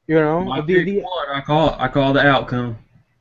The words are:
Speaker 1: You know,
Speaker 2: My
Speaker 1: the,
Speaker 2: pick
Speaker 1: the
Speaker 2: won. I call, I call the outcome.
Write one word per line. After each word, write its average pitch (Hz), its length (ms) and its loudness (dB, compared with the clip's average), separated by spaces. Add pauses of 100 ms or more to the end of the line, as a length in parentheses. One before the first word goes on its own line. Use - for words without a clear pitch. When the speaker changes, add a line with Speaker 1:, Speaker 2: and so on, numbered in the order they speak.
Speaker 1:
You 156 100 0
know, 160 280 2
Speaker 2:
My 156 160 -4
Speaker 1:
the, 156 160 0
Speaker 2:
pick 170 100 2
Speaker 1:
the 196 160 -2
Speaker 2:
won. 160 300 -8
I 139 100 -6
call, 151 380 0
I 127 80 -2
call 135 240 0
the 139 160 4
outcome. 123 500 0 (440)